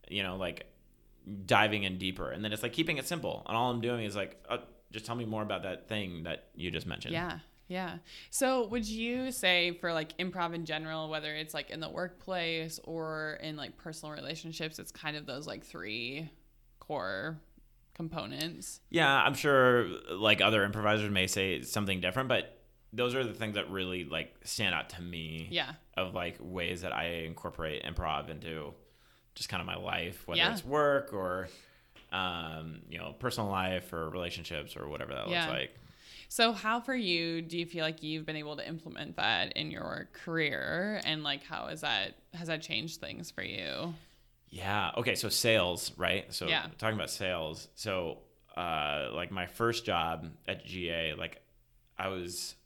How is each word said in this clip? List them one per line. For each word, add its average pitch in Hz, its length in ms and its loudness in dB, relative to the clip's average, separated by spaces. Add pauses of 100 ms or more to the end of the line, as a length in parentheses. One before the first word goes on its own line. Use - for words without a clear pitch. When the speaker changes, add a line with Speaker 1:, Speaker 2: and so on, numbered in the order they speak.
Speaker 1:
You 98 140 -2
know, 92 140 -2
like, 90 300 -4 (800)
diving 104 380 8
in 92 140 0
deeper. 92 320 0
And 85 140 -4
then 107 80 -2
it's, 107 100 -4
like, 120 120 -2
keeping 160 240 2
it 131 80 -4
simple. 160 400 -2
And 107 100 0
all 123 140 4
I'm 120 100 0
doing 117 240 0
is, 101 120 -4
like, 95 320 -6
"Uh, 120 100 0 (340)
just 110 140 -8
tell 117 100 -2
me 120 80 -2
more 107 180 -2
about 101 200 0
that 92 260 -6
thing 92 360 -2
that - 300 -6
you 87 160 -2
just 82 160 -2
mentioned." - 280 -6
Speaker 2:
Yeah. 165 260 -2 (260)
Yeah. 180 320 -6 (300)
So 262 380 2
would 220 200 -2
you 240 460 -2
say 180 400 6
for, 175 220 -2
like, 156 240 -2
improv 180 360 0
in 170 120 -4
general, 160 420 -4
whether 151 260 -2
it's, 156 200 -6
like, 147 160 -4
in 160 100 -6
the 156 80 -4
workplace 165 960 -2
or 156 580 -4
in, 156 140 -6
like, 139 220 -10
personal 156 360 -10
relationships, 160 640 -6
it's - 140 -12
kind 151 240 -6
of 151 80 -10
those, 139 220 -6
like, 107 180 -8
three 117 640 -6 (500)
core 120 640 -4 (540)
components? 160 960 -6
Speaker 1:
Yeah, 160 200 8 (140)
I'm 143 80 6
sure, 127 540 8 (240)
like, 101 320 8
other 107 220 8
improvisers 104 460 4
may 92 160 4
say 92 360 2
something 95 400 0
different, 123 260 2
but - 320 0 (320)
those 123 220 2
are 131 100 2
the 110 80 -2
things 104 220 -2
that 104 160 0
really, 92 340 -2
like, 76 400 -4
stand 95 300 2
out 76 160 0
to 87 120 -10
me 80 480 -6
Speaker 2:
Yeah. 147 220 -2 (240)
Speaker 1:
of, 92 180 0
like, - 260 -2
ways 87 420 -2
that 87 100 -2
I 65 120 0 (200)
incorporate 80 580 -6
improv 78 460 -2
into 80 460 -8 (600)
just - 140 -6
kinda 90 160 -2
my 90 120 -4
life, 90 500 -4
whether - 120 0
Speaker 2:
Yeah. 175 140 6
Speaker 1:
it's 196 120 -4
work 143 480 4
or, 92 360 -2 (640)
um, 80 760 -4
you 82 100 -8
know, 85 200 -6
personal 117 320 0
life 92 420 2
or 82 180 -2
relationships 82 680 -4
or 71 120 -6
whatever 71 260 -4
that 58 140 -4
Speaker 2:
Yeah. 170 180 2
Speaker 1:
looks - 120 -2
like. - 200 -4 (500)
Speaker 2:
So 233 240 6
how 220 280 0
for 262 140 -2
you 165 480 2
do 165 160 -6
you 170 80 0
feel 165 180 -2
like 160 180 -2
you've 156 240 -4
been 156 100 -4
able 151 200 -6
to - 100 -6
implement 165 500 -8
that 101 400 4
in 151 140 0
your - 420 -4
career? 160 920 0
And, 156 180 0
like, 143 220 -2
how - 220 -6
is 156 160 -8
that, 110 320 0 (180)
has 165 160 -8
that 156 140 -2
changed 156 380 -4
things - 300 -10
for - 120 -8
you? 92 520 -4 (540)
Speaker 1:
Yeah. 95 480 0
Okay. 120 200 2
So 107 120 0
sales, 95 680 4
right? 90 360 0
So 82 160 -2
Speaker 2:
Yeah. 143 180 2 (120)
Speaker 1:
talking 110 180 0
about 80 140 -2
sales. 85 640 -2
So, 92 440 -2 (380)
uh, 73 560 0
like, 85 180 -2
my 92 160 -2
first 117 380 2
job 82 480 2 (140)
at 92 180 -4
G 87 260 -4
A, 82 240 0
like, 85 280 -8 (560)
I 95 100 0
was 90 460 -4 (120)